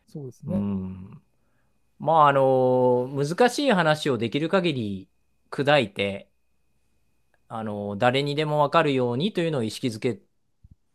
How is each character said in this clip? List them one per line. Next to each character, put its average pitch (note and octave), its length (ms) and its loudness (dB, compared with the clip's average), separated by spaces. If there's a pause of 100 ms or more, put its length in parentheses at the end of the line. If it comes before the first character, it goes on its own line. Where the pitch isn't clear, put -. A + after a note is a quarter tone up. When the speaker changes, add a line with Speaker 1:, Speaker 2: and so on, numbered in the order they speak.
Speaker 1:
そ D3+ 160 -14
う - 20 -12
で B2 60 -12
す - 120 -20
ね。 C#3+ 120 -6
Speaker 2:
う - 20 0
ん。 F#2+ 640 -6 (760)
ま D3+ 140 -2
あ、 D3+ 160 6
あ C#3 40 4
の、 B2+ 800 2
難 D#3 360 0
し A#3+ 100 -4
い C#4 120 2
話 D#3 380 2
を B2 80 0
で A2 120 -4
き C#3 100 -4
る D#3+ 100 -4
限 F3 240 0
り G2+ 360 -6 (420)
砕 C#3+ 300 2
い G#2+ 80 -2
て、 - 400 -6 (1200)
あ A2+ 140 -10
の、 G#2 340 -6
誰 B2 260 2
に C#3+ 120 -4
で D#3 100 -2
も D3+ 140 0
わ C#3+ 100 2
か E3 140 4
る D3 100 2
よ B2 200 0
う A#2+ 40 -4
に G3 160 -2
と F3+ 80 -2
い E3 80 0
う - 20 -2
の C#3+ 80 -2
を A2+ 40 -2
意 G#2+ 80 -4
識 - 160 -6
づ A2 120 -6
け A#2 220 -4 (720)